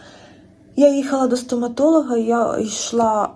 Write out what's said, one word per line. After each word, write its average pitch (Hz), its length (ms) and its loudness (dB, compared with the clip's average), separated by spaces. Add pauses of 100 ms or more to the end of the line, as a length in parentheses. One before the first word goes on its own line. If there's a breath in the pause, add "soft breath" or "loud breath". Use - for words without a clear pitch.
(760 loud breath)
Я 277 180 6
їхала 269 320 -2
до 240 100 0
стоматолога, 247 800 0
я 226 420 0
йшла, 220 760 -2